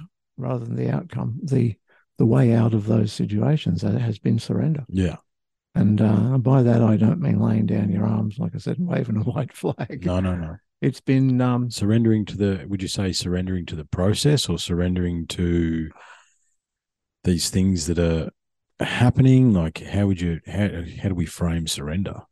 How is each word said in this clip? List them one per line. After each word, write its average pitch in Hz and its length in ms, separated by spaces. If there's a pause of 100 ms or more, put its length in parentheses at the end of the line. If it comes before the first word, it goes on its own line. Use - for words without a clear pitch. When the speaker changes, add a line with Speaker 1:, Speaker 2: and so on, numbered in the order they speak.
(380)
Speaker 1:
rather 127 280
than 117 100
the 123 140
outcome, 127 540
the, 120 320 (420)
the 135 80
way 120 280
out 113 200
of 107 140
those 113 240
situations, 110 720
uh, 101 80
has 113 280
been 120 200
surrender. 135 500
Speaker 2:
Yeah. 90 280 (560)
Speaker 1:
And, 107 280
uh, 117 360
by 127 260
that, 120 180
I 110 160
don't - 240
mean 107 180
laying 110 260
down 107 240
your 104 160
arms, 110 320
like 117 160
I - 40
said, 113 200
and 180 120
waving 123 260
a 110 40
<laughs> 117 40
white 127 300
flag. - 520
Speaker 2:
No, 90 140
no, 92 160
no. 80 220 (240)
Speaker 1:
It's 139 180
been, 131 400
um, 123 320
Speaker 2:
Surrendering 110 540
to - 120
the, 95 300
would 95 140
you 95 80
say 95 240
surrendering 90 540
to - 100
the 78 80
process 107 640
or 85 100
surrendering 87 680
to 82 640 (1300)
these 90 260
things 92 380
that 82 120
are 82 320 (520)
happening? 127 720
Like, 82 280
how 101 260
would 92 120
you, 85 280
how, 95 200 (340)
how 101 80
do 92 60
we 87 120
frame 82 400
surrender? 82 540 (100)